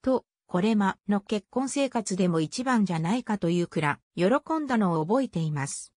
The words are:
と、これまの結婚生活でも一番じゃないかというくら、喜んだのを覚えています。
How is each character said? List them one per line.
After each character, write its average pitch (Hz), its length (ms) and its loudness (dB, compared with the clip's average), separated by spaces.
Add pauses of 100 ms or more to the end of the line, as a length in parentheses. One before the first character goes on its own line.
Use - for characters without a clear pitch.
と、 254 220 0 (240)
こ 180 120 0
れ 220 140 2
ま 196 220 2 (120)
の 202 100 2
結 - 300 -6
婚 262 180 -4
生 277 220 0
活 214 260 -4
で 180 140 2
も 165 100 2
一 160 240 -4
番 240 220 2
じ 180 80 -4
ゃ 165 60 -2
な 165 160 0
い 254 100 -4
か 208 120 -4
と 170 120 -2
い 175 100 2
う 170 80 -2
く 165 140 -4
ら、 143 180 0 (160)
喜 175 120 2 (340)
ん 294 40 -6
だ 254 120 0
の 170 240 2
を 156 40 0
覚 247 180 2
え 240 40 -2
て 165 140 -4
い 156 100 -2
ま 143 160 -4
す。 - 300 -12